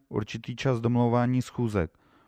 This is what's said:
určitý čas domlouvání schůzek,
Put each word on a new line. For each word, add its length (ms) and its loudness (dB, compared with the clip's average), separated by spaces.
určitý 480 -6
čas 240 0
domlouvání 640 2
schůzek, 560 -2